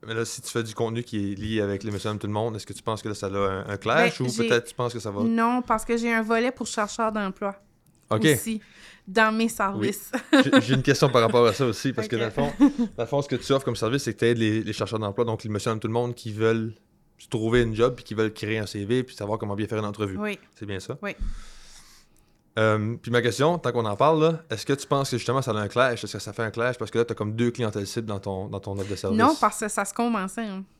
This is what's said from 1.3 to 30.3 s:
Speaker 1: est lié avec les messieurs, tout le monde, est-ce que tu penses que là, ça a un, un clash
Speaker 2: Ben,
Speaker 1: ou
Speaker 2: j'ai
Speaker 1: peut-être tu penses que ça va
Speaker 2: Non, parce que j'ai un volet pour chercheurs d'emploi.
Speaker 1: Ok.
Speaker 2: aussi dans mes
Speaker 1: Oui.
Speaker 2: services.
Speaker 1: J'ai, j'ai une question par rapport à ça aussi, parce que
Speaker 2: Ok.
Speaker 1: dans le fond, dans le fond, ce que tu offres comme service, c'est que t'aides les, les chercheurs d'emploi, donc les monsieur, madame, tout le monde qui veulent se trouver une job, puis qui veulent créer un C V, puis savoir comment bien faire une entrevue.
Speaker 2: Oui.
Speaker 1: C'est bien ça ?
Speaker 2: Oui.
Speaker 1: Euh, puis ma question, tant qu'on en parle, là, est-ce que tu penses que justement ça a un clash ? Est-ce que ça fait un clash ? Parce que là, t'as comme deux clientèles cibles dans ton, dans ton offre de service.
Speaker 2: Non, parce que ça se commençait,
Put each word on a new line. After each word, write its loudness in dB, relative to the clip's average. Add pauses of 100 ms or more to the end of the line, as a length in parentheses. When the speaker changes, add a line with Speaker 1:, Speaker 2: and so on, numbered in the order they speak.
Speaker 1:
est -6
lié -2
avec -2
les -6
messieurs, -4
tout -6
le -4
monde, -2
est-ce -12
que -12
tu -16
penses -4
que -8
là, -4
ça -6
a -2
un, -2
un -4
clash 2
Speaker 2:
Ben, 0
Speaker 1:
ou -2
Speaker 2:
j'ai -2
Speaker 1:
peut-être 2
tu -16
penses -2
que -8
ça -6
va -2
Speaker 2:
Non, 2
parce -2
que -2
j'ai 0
un 2
volet 0
pour -8
chercheurs -2
d'emploi. -4 (600)
Speaker 1:
Ok. 2
Speaker 2:
aussi 2 (460)
dans 4
mes 2
Speaker 1:
Oui. 2
Speaker 2:
services. -2 (200)
Speaker 1:
J'ai, 8
j'ai 2
une 2
question 4
par 6
rapport 6
à 6
ça 2
aussi, 0
parce -4
que -4
Speaker 2:
Ok. 0
Speaker 1:
dans 0
le -4
fond, -2 (420)
dans -2
le 0
fond, 0
ce -4
que -2
tu 0
offres 2
comme -2
service, 0
c'est -2
que -10
t'aides 4
les, 2
les -6
chercheurs -4
d'emploi, 0
donc -4
les -8
monsieur, -2
madame, -4
tout -4
le -2
monde -2
qui -12
veulent 2 (440)
se -20
trouver 2
une 0
job, 4
puis -18
qui -10
veulent 0
créer -4
un -4
C -6
V, 0
puis -12
savoir -4
comment -4
bien -4
faire -2
une -2
entrevue. -4
Speaker 2:
Oui. -6 (160)
Speaker 1:
C'est -14
bien -8
ça ? -10
Speaker 2:
Oui. -8 (1400)
Speaker 1:
Euh, 2
puis -6
ma 4
question, 2
tant -2
qu'on 0
en -2
parle, 4
là, 2
est-ce -6
que 2
tu -4
penses 0
que -2
justement 0
ça -2
a 0
un -2
clash ? 0
Est-ce -8
que -6
ça -10
fait -4
un -4
clash ? -2
Parce -8
que 0
là, 4
t'as -6
comme -4
deux 2
clientèles -4
cibles -6
dans -6
ton, -6
dans -6
ton -8
offre -4
de -4
service. 0
Speaker 2:
Non, 6
parce 0
que -4
ça -2
se -10
commençait, -2